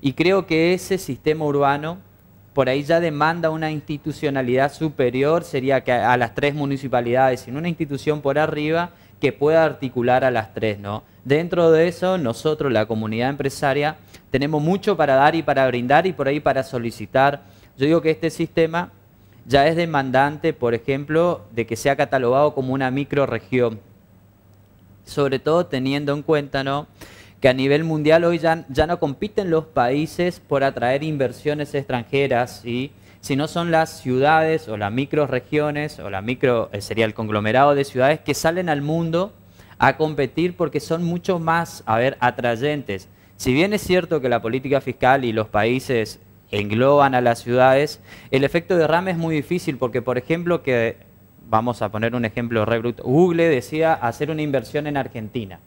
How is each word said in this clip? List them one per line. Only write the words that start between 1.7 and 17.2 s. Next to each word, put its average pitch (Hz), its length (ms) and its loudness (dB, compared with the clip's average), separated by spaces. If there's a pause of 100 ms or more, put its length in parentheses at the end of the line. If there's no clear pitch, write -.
por 131 140 2
ahí 135 140 0
ya 165 180 2
demanda 160 500 0
una 160 200 -4
institucionalidad 139 1000 -2
superior, 147 720 0
sería 135 380 0
que 127 100 0
a, 120 200 2
a 123 40 4
las 117 180 -2
tres 143 200 0
municipalidades, 131 840 0
sino 123 180 -10
una 170 100 -6
institución 151 520 -4
por 139 180 -2
arriba 156 520 -2 (300)
que 135 120 2
pueda 160 320 4
articular 127 600 0
a 131 60 2
las 113 240 -4
tres, 107 240 -2
¿no? 101 260 -8 (200)
Dentro 165 460 2
de 160 180 6
eso, 185 300 -2
nosotros, 143 540 -2
la 107 140 2
comunidad 110 440 -2
empresaria, 143 680 -2 (340)
tenemos 147 320 0
mucho 185 340 0
para 143 180 2
dar 143 200 6
y 160 80 0
para 135 240 2
brindar 127 400 2
y 190 60 -2
por 143 160 -4
ahí 143 120 -2
para 135 220 0
solicitar. 131 800 -2 (340)